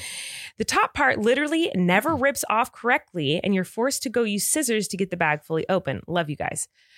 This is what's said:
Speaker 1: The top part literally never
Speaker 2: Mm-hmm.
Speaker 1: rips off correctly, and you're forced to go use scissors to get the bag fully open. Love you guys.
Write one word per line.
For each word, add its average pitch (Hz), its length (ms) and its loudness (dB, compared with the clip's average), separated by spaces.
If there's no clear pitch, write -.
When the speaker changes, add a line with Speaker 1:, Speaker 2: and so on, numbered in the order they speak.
Speaker 1:
The 220 60 -2
top 427 300 0
part 277 260 2
literally 294 560 2
never 185 340 4
Speaker 2:
Mm-hmm. 294 120 0
Speaker 1:
rips 277 280 0
off 226 220 0
correctly, 180 680 0
and 202 120 2
you're 185 100 2
forced 247 400 -2
to - 60 -4
go 240 140 0
use 202 220 -2
scissors 233 420 0
to - 80 -8
get 185 140 -2
the 175 60 -6
bag 151 280 0
fully 160 240 -2
open. 175 400 0
Love 170 220 0
you 147 60 -4
guys. - 300 -6